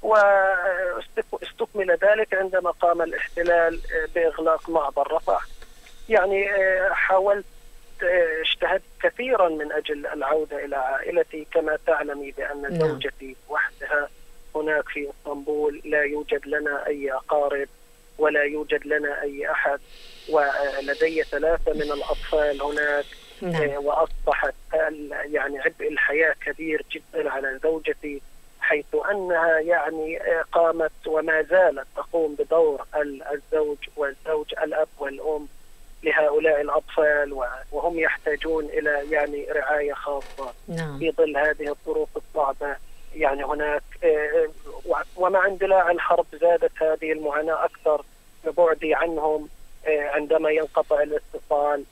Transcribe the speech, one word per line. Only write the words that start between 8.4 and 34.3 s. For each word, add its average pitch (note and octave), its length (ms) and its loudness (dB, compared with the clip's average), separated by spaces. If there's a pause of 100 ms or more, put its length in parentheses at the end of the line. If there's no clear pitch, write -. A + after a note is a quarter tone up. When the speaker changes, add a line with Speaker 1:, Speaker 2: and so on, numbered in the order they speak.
Speaker 1:
اجتهدت F3 420 0 (200)
كثيرًا G#3 460 2
من D3+ 240 -4
أجل D3+ 340 -4
العودة D3+ 580 -2
إلى C#3 120 -4
عائلتي، D3+ 760 -2
كما D#3 340 0
تعلمي D3 440 -2
بأن C#3+ 320 -8
Speaker 2:
نعم. E3+ 160 -4
Speaker 1:
زوجتي C3+ 580 -2 (120)
وحدها C#3+ 600 -2 (460)
هناك D#3 340 -2
في C#3+ 220 -8
اسطنبول، D3 760 -4
لا D3+ 180 0
يوجد D3 440 -4
لنا D3 400 -4
أي C#3 260 -4
أقارب C#3+ 560 -2 (500)
ولا D3+ 240 4
يوجد D3 440 -2
لنا D3 360 -2
أي C#3+ 280 -6
أحد، C#3+ 300 0 (480)
ولدي C#3+ 920 0
ثلاثة D#3 500 0
من D3+ 200 -2
الأطفال C#3+ 720 0
هناك. D3 420 0 (380)
Speaker 2:
نعم. E3+ 200 0
Speaker 1:
آه، C#3+ 160 0
وأصبحت D3+ 760 0 (200)
ال-، D3+ 600 -2
يعني، C#3 260 -2
عبء D#3 280 -2
الحياة D3+ 460 2 (120)
كبير D3+ 460 -4
جدًا D#3 380 -6
على C3+ 320 -6
زوجتي، D3+ 600 -2 (380)
حيث D3+ 340 0 (160)
أنها، E3+ 480 2
يعني، D#3+ 640 0
آه، E3+ 300 0
قامت E3 540 2
وما D#3+ 360 0
زالت E3 440 4 (100)
تقوم D3+ 380 -2
بدور D3 520 2 (100)
ال-، D3 260 -4 (100)
الزوج D3 460 -2 (180)
والزوج، D3+ 640 -4